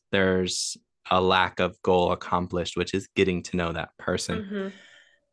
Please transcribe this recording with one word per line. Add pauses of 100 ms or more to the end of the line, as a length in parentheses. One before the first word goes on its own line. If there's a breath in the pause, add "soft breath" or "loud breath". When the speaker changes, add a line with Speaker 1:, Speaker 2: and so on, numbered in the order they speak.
(120)
Speaker 1:
There's (340)
a
lack
of
goal
accomplished,
which
is
getting
to
know
that (100)
person.
Speaker 2:
Mm-hmm. (640 loud breath)